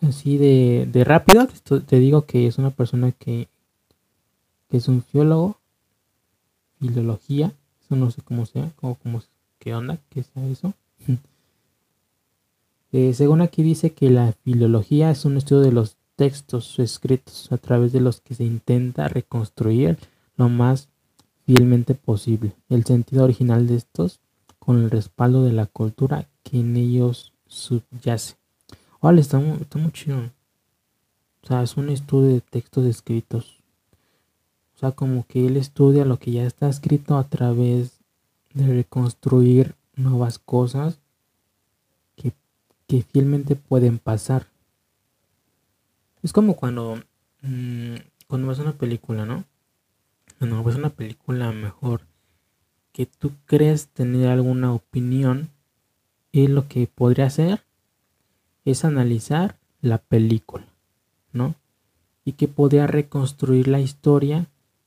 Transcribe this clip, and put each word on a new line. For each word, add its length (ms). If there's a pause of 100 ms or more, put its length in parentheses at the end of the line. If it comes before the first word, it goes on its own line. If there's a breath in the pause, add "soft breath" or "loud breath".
así 380
de, 520
de 140
rápido, 420
te 80
esto-, 280
te 160
digo 280
que 200
es 120
una 120
persona 420
que, 360 (1200)
que 100
es 100
un 140
filólogo, 560 (1200)
filología, 720 (320)
eso 100
no 160
sé 120
cómo 240
sea, 300
cómo, 200
cómo, 260 (360)
qué 160
onda, 240 (120)
qué 120
sea 240
eso. 280 (320)
<laughs> 120 (1700)
Eh, 220
según 260
aquí 220
dice 300
que 180
la 220 (100)
filología 680
es 120
un 120
estudio 260
de 80
los 260 (240)
textos 580
escritos 720
a 60
través 380
de 80
los 180
que 140
se 100
intenta 640
reconstruir 880 (400 soft breath)
lo 140
más 400 (560)
fielmente 480
posible 580 (160)
el 160
sentido 400
original 420
de 100
estos 440 (380)
con 240
el 80
respaldo 520
de 100
la 120
cultura 640 (140)
que 180
en 160
ellos 560 (140)
subyace. 880 (640 soft breath)
Órale, 220
está 160
mu-, 240
está 160
muy 140
chido. 380 (1120)
O 40
sea, 160
es 160
un 100
estudio 460
de 80
textos 420
escritos. 760 (1120)
O 20
sea, 140
como 340
que 200
él 100
estudia 480
lo 140
que 140
ya 120
está 240
escrito 480
a 140
través 680 (540)
de 140
reconstruir 1080 (220)
nuevas 420
cosas 600 (1120)
que, 200 (520)
que 140
fielmente 560
pueden 420
pasar. 520 (1700)
Es 120
como 200
cuando, 480 (400)
mm, 520 (340)
cuando 200
ves 100
una 140
película, 520
¿no? 200 (920)
Cuando 240
ves 140
una 140
película 640
mejor 500 (880)
que 140
tú 260 (140)
crees 420
tener 400
alguna 440
opinión, 760 (840)
y 140
lo 220
que 180
podría 400
hacer 380 (1000)
es 200
analizar 720 (240)
la 180
película, 680 (640)
¿no? 220 (720)
Y 80
que 160
podría 380
reconstruir 800
la 140
historia 640 (400)